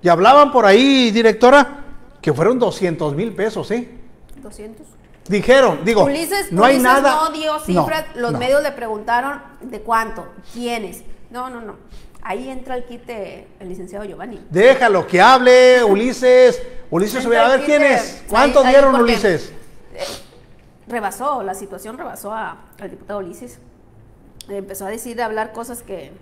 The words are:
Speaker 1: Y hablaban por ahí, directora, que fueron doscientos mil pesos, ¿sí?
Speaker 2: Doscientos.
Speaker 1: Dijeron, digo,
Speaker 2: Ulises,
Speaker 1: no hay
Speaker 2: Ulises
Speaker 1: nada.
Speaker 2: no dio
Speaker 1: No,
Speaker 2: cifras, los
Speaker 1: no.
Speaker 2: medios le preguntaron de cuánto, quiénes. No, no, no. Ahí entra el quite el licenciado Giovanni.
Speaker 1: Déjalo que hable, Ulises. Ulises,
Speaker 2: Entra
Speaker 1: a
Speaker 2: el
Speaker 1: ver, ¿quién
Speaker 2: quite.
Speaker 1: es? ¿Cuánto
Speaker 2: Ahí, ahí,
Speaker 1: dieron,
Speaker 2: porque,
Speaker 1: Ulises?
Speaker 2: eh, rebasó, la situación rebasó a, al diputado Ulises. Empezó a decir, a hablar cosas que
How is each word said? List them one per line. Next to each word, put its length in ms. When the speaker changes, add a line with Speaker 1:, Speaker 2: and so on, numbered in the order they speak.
Speaker 1:
Y 80
hablaban 420
por 140
ahí, 460
directora, 680
que 120
fueron 260
doscientos 560
mil 180
pesos, 340
¿sí? 220
Speaker 2:
Doscientos. 440
Speaker 1:
Dijeron, 580
digo, 180
Speaker 2:
Ulises, 480
Speaker 1:
no 140
hay 100
Speaker 2:
Ulises 180
Speaker 1:
nada. 300
Speaker 2:
no 80
dio 220
Speaker 1:
No, 80
Speaker 2:
cifras, 440
los 180
Speaker 1:
no. 60
Speaker 2:
medios 220
le 120
preguntaron 680
de 180
cuánto, 460
quiénes. 500
No, 180
no, 120
no. 140
Ahí 280
entra 260
el 100
quite 640
el 100
licenciado 360
Giovanni. 340
Speaker 1:
Déjalo 580
que 140
hable, 640
Ulises. 760
Ulises, 340
Speaker 2:
Entra 240
Speaker 1:
a 60
Speaker 2:
el 60
Speaker 1:
ver, 60
¿quién 160
Speaker 2:
quite. 120
Speaker 1:
es? 360
¿Cuánto 300
Speaker 2:
Ahí, 80
ahí, 60
Speaker 1:
dieron, 180
Speaker 2:
porque, 120
Speaker 1:
Ulises? 400
Speaker 2:
eh, 80
rebasó, 560
la 100
situación 440
rebasó 360
a, 240
al 100
diputado 300
Ulises. 400
Empezó 360
a 40
decir, 320
a 40
hablar 280
cosas 300
que 280